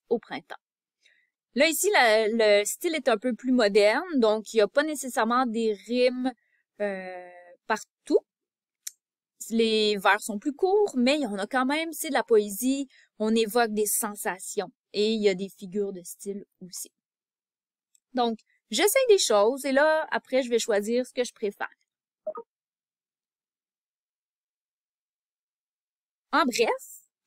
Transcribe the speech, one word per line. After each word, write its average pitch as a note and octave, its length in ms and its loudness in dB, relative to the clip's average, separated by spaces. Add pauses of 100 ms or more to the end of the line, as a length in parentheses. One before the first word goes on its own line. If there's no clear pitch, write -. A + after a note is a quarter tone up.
au A#3 100 0
printemps. - 360 -14 (1000)
Là, C#4+ 140 4
ici, E4 240 -2
la, A3+ 360 4
le G#3 380 4
style E4 300 -6
est C#4 120 -4
un A3+ 100 2
peu B3+ 160 -4
plus B3+ 200 -2
moderne, G#3+ 500 4 (120)
donc A3 380 0
il A3 40 -4
n'y G#3+ 40 6
a G3+ 60 4
pas C#4+ 160 0
nécessairement B3+ 640 -2
des A3 280 -2 (120)
rimes, B3 480 0 (480)
euh, F#3 480 -8 (380)
partout. - 520 -2 (1300)
Les A3 460 2
vers G3 220 2
sont G#3 200 -8
plus C#4+ 140 -6
courts, G4 440 2
mais B3+ 180 4
il D4+ 60 -2
y B3+ 60 -4
en G3+ 100 -6
a G3+ 100 -4
quand B3+ 180 -2
même, D#4 280 -4
c'est - 160 -8
de C4+ 60 -2
la A3+ 80 0
poésie, A#3 640 0 (280)
on A3 160 0
évoque A3+ 380 2
des G#3+ 140 0
sensations G3+ 840 -6 (200)
et G#3+ 220 0
il G#3+ 80 -2
y G#3 80 4
a F#3+ 60 2
des F#3+ 120 -6
figures G3 460 -8
de F3 100 -14
style G3+ 400 -12 (160)
aussi. - 320 -16 (1200)
Donc, A#3 260 -2 (320)
j'essaie F#4+ 360 2
des G4+ 120 8
choses A#3+ 440 2
et C#4 80 -2
là, D#4 400 2
après, B3+ 320 -2
je A#3 60 -10
vais A#3 100 0
choisir A3 460 -2
ce - 80 -20
que B3 100 -4
je - 80 -12
préfère. - 380 -8 (4000)
En D4+ 120 2
bref, B3 640 -2 (200)